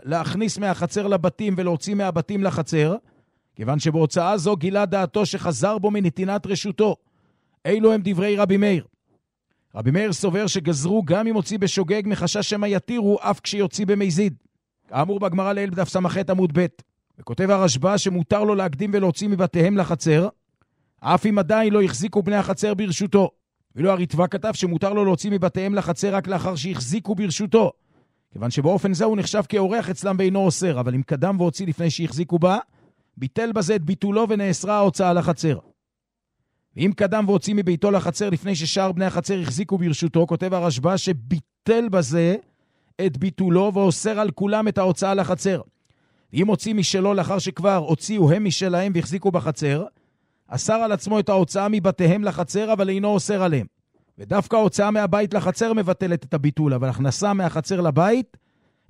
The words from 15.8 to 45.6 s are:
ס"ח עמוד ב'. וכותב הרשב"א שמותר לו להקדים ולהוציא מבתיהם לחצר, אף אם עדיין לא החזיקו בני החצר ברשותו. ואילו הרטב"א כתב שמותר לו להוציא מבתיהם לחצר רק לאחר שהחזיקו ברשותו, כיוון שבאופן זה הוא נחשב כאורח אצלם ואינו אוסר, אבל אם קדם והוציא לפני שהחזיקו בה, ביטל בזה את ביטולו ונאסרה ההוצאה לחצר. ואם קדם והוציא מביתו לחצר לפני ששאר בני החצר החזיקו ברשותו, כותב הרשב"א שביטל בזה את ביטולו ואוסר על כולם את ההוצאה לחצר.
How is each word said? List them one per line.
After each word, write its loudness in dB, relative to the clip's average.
ס"ח -2
עמוד 2
ב'. 4
וכותב -2
הרשב"א 2
שמותר 0
לו 2
להקדים -2
ולהוציא 0
מבתיהם 2
לחצר, 2
אף 2
אם 2
עדיין 2
לא 4
החזיקו 0
בני 0
החצר 0
ברשותו. 2
ואילו 2
הרטב"א 0
כתב -4
שמותר -2
לו 2
להוציא 0
מבתיהם -2
לחצר -2
רק -4
לאחר -4
שהחזיקו -4
ברשותו, 2
כיוון -4
שבאופן 0
זה 0
הוא 2
נחשב -2
כאורח 0
אצלם -4
ואינו 2
אוסר, 0
אבל -2
אם 0
קדם -2
והוציא -2
לפני -2
שהחזיקו -2
בה, 4
ביטל -4
בזה 0
את -2
ביטולו 0
ונאסרה -2
ההוצאה 2
לחצר. 0
ואם 2
קדם 0
והוציא 0
מביתו 2
לחצר -2
לפני -2
ששאר -2
בני -2
החצר -2
החזיקו -2
ברשותו, 0
כותב -2
הרשב"א 0
שביטל -2
בזה 2
את -2
ביטולו 2
ואוסר 0
על 0
כולם 0
את 0
ההוצאה 0
לחצר. 0